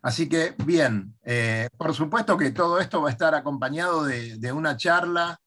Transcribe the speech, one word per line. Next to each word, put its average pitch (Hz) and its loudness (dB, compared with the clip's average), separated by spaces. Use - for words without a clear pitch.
Así 135 -2
que, 160 2
bien, 123 2
eh, 117 0
por 156 -2
supuesto 170 0
que 135 0
todo 170 2
esto 180 -2
va 147 2
a - -2
estar 156 2
acompañado 147 -2
de, 117 -4
de 120 -4
una 147 -2
charla 170 0